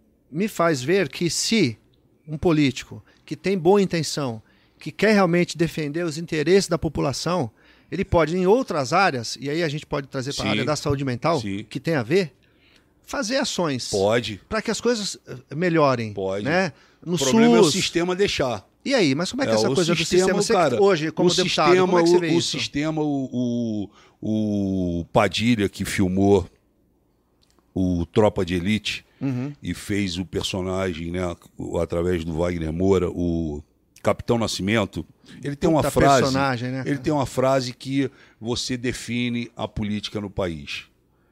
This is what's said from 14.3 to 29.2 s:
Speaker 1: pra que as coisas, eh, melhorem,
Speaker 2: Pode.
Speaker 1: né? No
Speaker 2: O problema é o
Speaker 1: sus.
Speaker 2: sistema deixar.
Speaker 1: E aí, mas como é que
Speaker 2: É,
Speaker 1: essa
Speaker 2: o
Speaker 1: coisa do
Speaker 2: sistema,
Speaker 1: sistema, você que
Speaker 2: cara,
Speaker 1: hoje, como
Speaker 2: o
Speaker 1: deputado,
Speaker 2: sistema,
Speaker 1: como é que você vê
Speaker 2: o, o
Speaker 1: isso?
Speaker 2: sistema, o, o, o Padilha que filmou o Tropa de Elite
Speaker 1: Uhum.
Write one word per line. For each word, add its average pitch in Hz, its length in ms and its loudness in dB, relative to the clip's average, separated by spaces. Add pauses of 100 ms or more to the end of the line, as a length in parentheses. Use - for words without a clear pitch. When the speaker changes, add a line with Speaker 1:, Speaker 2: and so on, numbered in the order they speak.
Speaker 1:
pra 214 120 -4
que - 80 -4
as 208 120 -4
coisas, 226 440 -2
eh, 127 300 -14
melhorem, 143 580 2
Speaker 2:
Pode. 98 300 -4
Speaker 1:
né? 170 300 0 (320)
No 175 100 -2
Speaker 2:
O - 20 0
problema 233 380 4
é 220 60 8
o - 20 8
Speaker 1:
sus. 151 100 4
Speaker 2:
sistema 180 400 -2
deixar. 139 540 -2 (160)
Speaker 1:
E 247 100 -2
aí, 165 220 4
mas 170 160 -2
como 262 120 -4
é - 20 0
que 233 80 0
Speaker 2:
É, - 20 4
Speaker 1:
essa 110 140 2
Speaker 2:
o 131 60 0
Speaker 1:
coisa 170 200 2
do - 20 0
Speaker 2:
sistema, 165 280 0
Speaker 1:
sistema, 190 160 2
você 214 120 0
que 196 60 4
Speaker 2:
cara, 135 240 2
Speaker 1:
hoje, 160 280 4
como 175 180 2
Speaker 2:
o 175 40 4
Speaker 1:
deputado, 175 340 2
Speaker 2:
sistema, 185 200 6
Speaker 1:
como 180 120 4
é 170 40 6
que 170 60 4
você 175 100 6
vê 170 80 0
Speaker 2:
o, 156 80 2
o - 40 4
Speaker 1:
isso? - 200 -4
Speaker 2:
sistema, 151 420 -2
o, 120 880 -2 (320)
o, 98 800 0
o 82 40 -8
Padilha 104 640 2
que - 160 -8
filmou 98 600 2 (1300)
o 90 320 0
Tropa 104 400 2
de 85 100 -4
Elite 98 500 -2 (140)
Speaker 1:
Uhum. 131 320 -4 (120)